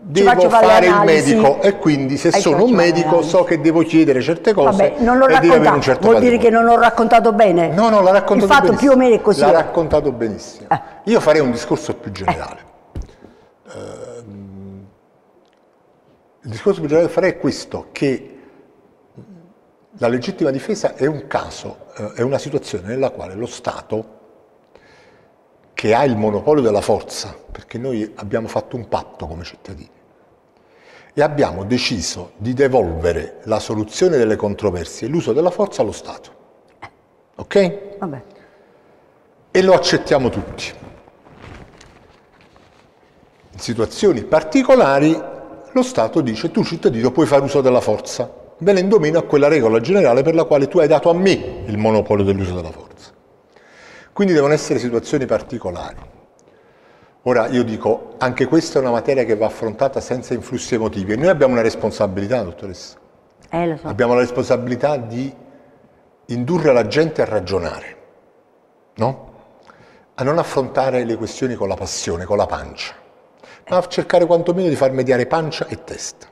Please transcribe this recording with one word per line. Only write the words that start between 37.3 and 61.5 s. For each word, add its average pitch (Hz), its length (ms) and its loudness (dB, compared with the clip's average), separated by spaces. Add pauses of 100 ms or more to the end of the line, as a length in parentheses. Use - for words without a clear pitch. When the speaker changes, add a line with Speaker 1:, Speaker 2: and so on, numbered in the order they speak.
Speaker 2:
Ok? - 640 -2
Speaker 1:
Vabbè. 147 220 -10 (1300)
Speaker 2:
E 185 100 2
lo 185 120 6
accettiamo 147 560 0
tutti. - 440 -10 (2750)
In - 60 -20
situazioni 117 640 -2
particolari 160 960 2 (540)
lo - 120 0
Stato 113 380 -2
dice: 123 300 -4
"Tu - 120 0
cittadino 127 480 -2
puoi 156 140 2
fare 139 180 2
uso 139 180 0
della 127 200 2
forza", - 480 -6 (300)
venendo 196 400 2
meno 156 200 0
a - 40 -4
quella 143 240 2
regola 113 320 2
generale 131 420 2
per 160 140 0
la 165 80 2
quale 143 240 0
tu 180 120 0
hai 151 80 4
dato 156 220 4
a 170 40 4
me 180 520 -2
il 107 120 -6
monopolio 107 480 2
dell'uso 98 300 -2
della 85 160 -10
forza. - 400 -20 (1000)
Quindi 196 220 0
devono 147 200 4
essere 151 260 -2
situazioni 120 460 -4
particolari. 98 880 -8 (1080)
Ora 117 240 2
io 123 160 0
dico, 110 560 -4
anche 127 260 -2
questa 160 320 0
è 139 40 0
una 127 100 -2
materia 123 340 -2
che 110 100 0
va 110 120 -2
affrontata 117 520 -4
senza 127 340 -8
influssi 120 420 -8
emotivi 104 380 -4
e - 20 -2
noi 143 140 0
abbiamo 143 240 2